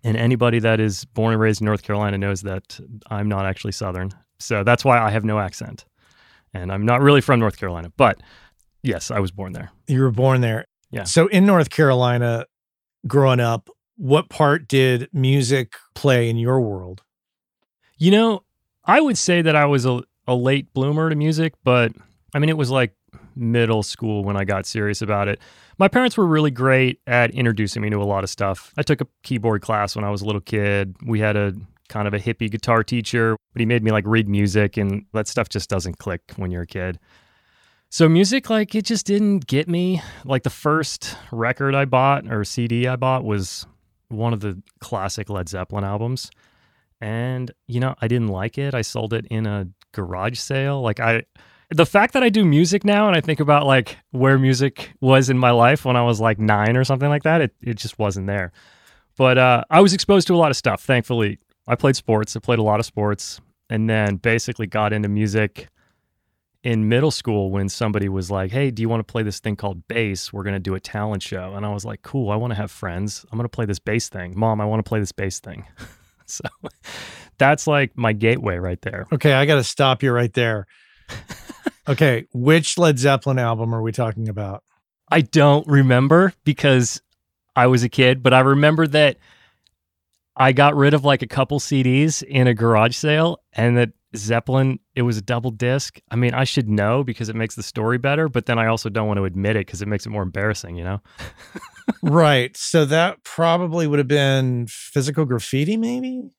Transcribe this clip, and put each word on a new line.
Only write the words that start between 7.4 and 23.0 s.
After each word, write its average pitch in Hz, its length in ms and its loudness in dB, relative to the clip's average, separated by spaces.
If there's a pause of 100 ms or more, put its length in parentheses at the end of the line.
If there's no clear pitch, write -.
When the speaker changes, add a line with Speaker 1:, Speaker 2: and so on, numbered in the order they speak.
Speaker 1:
Carolina. 87 400 -10
But 117 240 4 (600)
yes, 98 260 -4
I 104 100 -4
was 95 120 -2
born 95 220 -12
there. - 180 -14 (160)
Speaker 2:
You 131 140 0
were 131 100 2
born 127 300 2
there. 113 240 -2 (260)
Speaker 1:
Yeah. 107 140 -10
Speaker 2:
So 165 220 2
in 196 200 4
North 180 240 4
Carolina, 123 760 2 (600)
growing 131 320 4
up, 117 280 -2 (300)
what 151 320 0
part 147 380 0
did 131 440 0
music 131 600 0 (220)
play 123 340 2
in 113 80 -2
your 127 240 0
world? 95 400 -8 (960)
Speaker 1:
You 170 140 4
know, 214 320 2 (420)
I 294 160 4
would 262 160 0
say 175 240 2
that 156 140 2
I 147 100 4
was 139 220 2
a, 123 160 -2 (240)
a 127 80 0
late 135 400 0
bloomer 147 340 0
to 156 60 0
music, 156 480 0
but 123 280 4 (440)
I 143 40 0
mean, 156 100 2
it 156 80 -2
was, 135 120 -2
like, 127 240 0 (440)